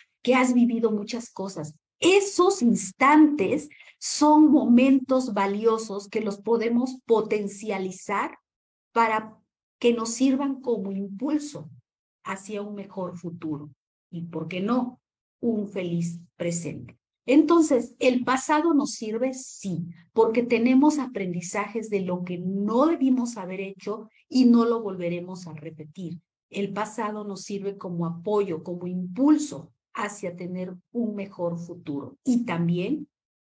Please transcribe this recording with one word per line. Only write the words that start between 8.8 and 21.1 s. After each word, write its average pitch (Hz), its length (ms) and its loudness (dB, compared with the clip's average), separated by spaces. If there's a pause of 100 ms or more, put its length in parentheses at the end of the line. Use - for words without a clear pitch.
para 220 420 0 (440)
que 233 140 4
nos 226 160 -4
sirvan 269 520 0
como 196 300 -4
impulso 196 760 -6 (540)
hacia 202 380 -8
un 208 140 -10
mejor 185 420 -10
futuro. 156 540 -10 (400)
Y, 170 160 -10
¿por 165 200 -8
qué 180 140 -6
no? 240 380 -2 (400)
Un 208 280 -2
feliz 170 520 -4 (160)
presente. - 640 -8 (280)
Entonces, 302 760 4
¿el 254 240 2
pasado 302 500 2
nos 285 180 2
sirve? 233 420 -4
Sí, - 540 -8 (260)
porque 226 300 4
tenemos 262 540 4
aprendizajes 208 920 -6